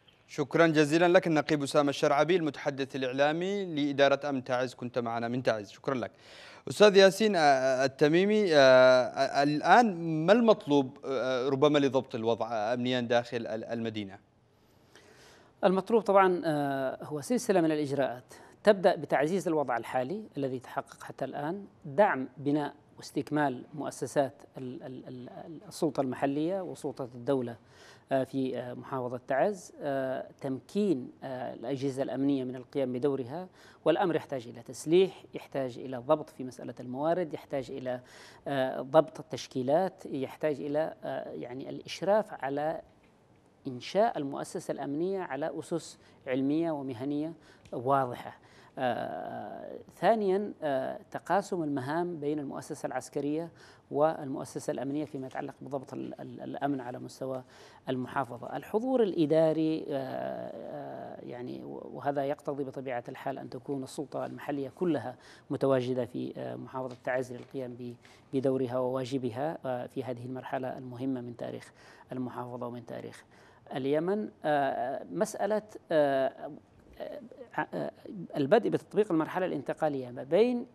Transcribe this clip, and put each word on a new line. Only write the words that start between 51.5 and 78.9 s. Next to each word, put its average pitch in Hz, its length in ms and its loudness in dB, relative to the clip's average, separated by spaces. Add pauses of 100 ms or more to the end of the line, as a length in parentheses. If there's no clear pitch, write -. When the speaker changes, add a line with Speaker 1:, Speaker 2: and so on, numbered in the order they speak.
Speaker 2:
المهام 151 540 -2
بين 147 220 -4
المؤسسة 147 480 -8
العسكرية 147 640 -4 (400)
والمؤسسة 147 800 -2
الأمنية 147 340 -4
فيما 131 220 -10
يتعلق 139 340 -10
بضبط 131 340 -10
ال-، 131 260 -10
ال-، 127 200 -14
الأمن 135 400 -4
على 123 180 -10
مستوى 127 440 -10 (460)
المحافظة. 123 680 -6
الحضور 240 460 0
الإداري، 160 840 2
آه، - 40 -6
آه، 131 1300 -8
يعني 127 380 -10
و-، 139 300 -12
وهذا 139 300 -2
يقتضي 143 400 -4
بطبيعة 131 440 -6
الحال 135 300 -8
أن 131 120 -12
تكون 135 320 -6
السلطة 131 440 -8
المحلية 131 420 -6
كلها 127 480 -2 (340)
متواجدة 127 540 2
في، 127 320 -8
آه، 127 200 -8
محافظة 127 480 -10
تعز 127 280 -4
للقيام 123 420 -12
ب-، 120 200 -10 (380)
بدورها 131 460 0
وواجبها، 127 880 -2
آه، 127 200 -4
في 131 180 -8
هذه 120 220 -8
المرحلة 131 520 -8
المهمة 127 420 -6
من 120 160 -12
تاريخ 123 360 -10 (400)
المحافظة 123 540 -8
ومن 117 200 -10
تاريخ 120 380 -14 (500)
اليمن. 160 540 0 (160)
آه، 135 680 0
مسألة، 202 500 -2 (300)
آه، 139 400 4 (680)
آه، - 720 -8
آه، 151 160 -4 (460)
البدء 175 320 4
بتطبيق 180 440 0